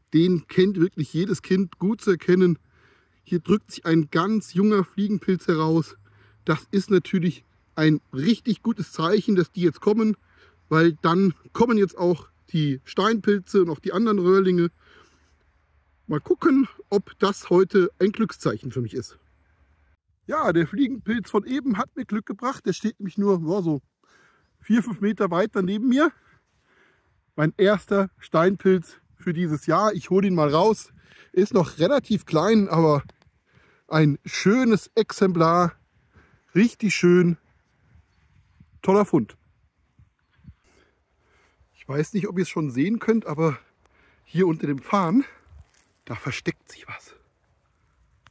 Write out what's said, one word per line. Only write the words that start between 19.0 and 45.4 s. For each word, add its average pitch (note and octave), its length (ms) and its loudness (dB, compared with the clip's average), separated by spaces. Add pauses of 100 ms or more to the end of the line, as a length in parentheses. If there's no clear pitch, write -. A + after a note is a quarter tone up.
Ja, C4+ 260 0
der D#3+ 140 2
Fliegenpilz A#3+ 640 -4
von G#3 140 0
eben B3+ 340 -2
hat C4+ 160 -6
mir C4 100 -10
Glück G#3 220 -6
gebracht. A#3+ 400 -8
Der F#3+ 60 -2
steht - 260 -6
nämlich F#3+ 180 -12
nur, G3+ 320 0
ja, F#3+ 140 -2
so D#3 180 -2 (800)
vier, A3 240 -2
fünf G#3 180 -8
Meter G3+ 300 -2
weiter F#3+ 320 -2
neben G#3 260 -2
mir. C#4 220 2 (1300)
Mein D3+ 200 2
erster G3 580 2
Steinpilz F#3 800 0 (180)
für F3 200 -6
dieses D#3 320 -4
Jahr. G3 260 2
Ich F#3+ 160 -8
hole F#3+ 180 2
ihn F#3 80 0
mal D3+ 140 2
raus. F3+ 420 2 (420)
Ist F#3 200 0
noch F3+ 260 0
relativ G#3+ 460 0
klein, G3 420 2
aber D#3 360 2 (880)
ein D3+ 360 2
schönes A3+ 720 0
Exemplar. F3 800 0 (800)
Richtig G#3 400 0
schön. F3 420 4 (1400)
Toller G3 240 2
Fund. C#3 320 -2 (2500)
Ich - 120 -20
weiß D3 280 -6
nicht, F#3+ 120 -4
ob F3 120 -6
ihr F3+ 60 0
es - 40 -12
schon D#3 220 -6
sehen E3+ 300 -2
könnt, A3 260 0
aber D#3 320 -2 (640)
hier F#3 220 0
unter D#3+ 200 -2
dem C#3+ 120 -4
Farn, G3 480 0 (800)